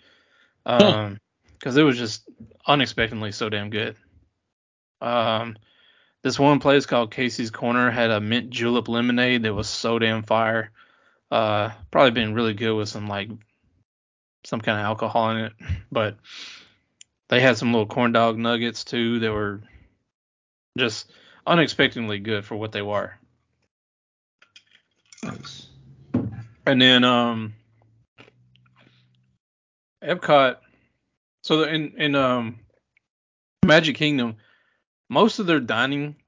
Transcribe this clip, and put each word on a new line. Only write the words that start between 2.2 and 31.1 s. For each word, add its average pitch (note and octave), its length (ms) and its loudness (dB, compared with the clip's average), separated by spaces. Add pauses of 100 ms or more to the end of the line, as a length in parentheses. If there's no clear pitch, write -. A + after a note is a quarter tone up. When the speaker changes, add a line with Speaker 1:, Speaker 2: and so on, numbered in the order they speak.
Speaker 2:
unexpectedly A2+ 640 0
so A2 180 -6
damn G#2 200 -6
good. A2+ 260 -4 (1040)
Um, A2+ 560 -2 (680)
this C3 160 -2
one C#3+ 200 6
place C#3 260 4
called A#2+ 260 0
Casey's A#2+ 400 -4
Corner B2 400 0
had A#2 200 0
a G#2 100 0
mint A#2 300 -2
julep A#2+ 360 -2
lemonade A#2+ 560 0
that A2 100 -2
was G#2 140 -6
so A#2 320 -2
damn A2 240 0
fire. A2+ 480 0 (600)
Uh, G#2+ 400 0 (200)
probably C#3 200 6
been A2 240 -2
really A2+ 180 0
good A2 220 -2
with G#2+ 140 -4
some, G#2 180 -10
like, G2+ 220 -8 (1160)
some - 160 -8
kind A2 180 0
of G#2 60 -4
alcohol A2 460 -2
in A2+ 140 -2
it, A2+ 80 -12 (380)
but G#2+ 260 -2 (1120)
they B2 120 4
had B2+ 160 6
some A#2+ 160 0
little G#2+ 140 2
corn A#2+ 240 0
dog A#2 260 2
nuggets A#2 460 -4
too A#2 360 -2
that A2 140 -2
were G#2 280 -6 (1160)
just B2 340 -4 (360)
unexpectedly B2+ 720 0
good G#2 260 -4
for A2+ 100 -10
what G#2+ 160 -8
they G#2 120 -6
were. G2+ 300 -4 (2000)
Speaker 3:
Nice. - 440 -14 (1000)
Speaker 2:
And B2+ 140 4
then, B2+ 220 6
um, A#2+ 500 0 (2500)
Epcot, D3 540 2 (880)